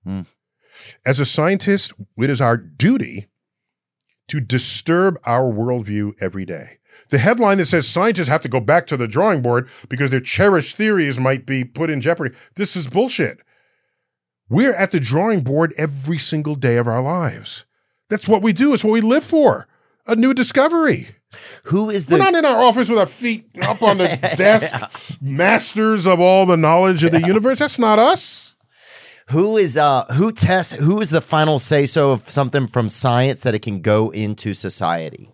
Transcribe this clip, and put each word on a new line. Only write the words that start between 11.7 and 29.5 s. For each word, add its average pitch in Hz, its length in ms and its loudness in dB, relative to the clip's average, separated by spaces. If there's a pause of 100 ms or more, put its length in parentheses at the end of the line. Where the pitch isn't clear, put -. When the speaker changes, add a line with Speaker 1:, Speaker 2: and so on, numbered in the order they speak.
Speaker 2:
in 143 100 -4
jeopardy, 151 340 -2 (220)
this 196 180 -6
is 160 120 -6
bullshit. 165 560 -2 (1040)
We're - 260 2
at 190 180 -2
the 170 80 2
drawing 165 420 0
board 151 360 -2
every 147 400 -6
single 151 360 -4
day 123 220 0
of 120 100 0
our 117 160 -2
lives. 160 640 -6 (440)
That's 208 200 -6
what 202 140 4
we 220 100 2
do. 262 220 2
It's 208 100 -2
what 214 80 2
we 226 80 2
live 233 240 2
for. 294 440 2 (380)
A 226 100 0
new 262 180 2
discovery. 285 760 0 (560)
Speaker 1:
Who 208 240 -2
is 202 200 -4
Speaker 2:
We're 349 100 4
Speaker 1:
the 381 60 4
Speaker 2:
not 381 100 2
in 330 100 2
our 247 180 2
office 233 280 4
with 226 80 2
our 190 80 4
feet 233 400 -6 (160)
up 202 200 -4
on 208 160 4
the 180 100 2
Speaker 1:
<laughs> 170 280 -4
Speaker 2:
desk, 185 880 0
masters 196 840 0
of 180 140 4
all 185 240 6
the 175 140 4
knowledge 165 460 4
of 165 80 2
the 165 80 2
Speaker 1:
Yeah. 170 80 -2
Speaker 2:
universe. 220 320 0
That's 294 180 -2
not 214 200 4
us. - 560 0 (760)
Speaker 1:
Who 196 260 2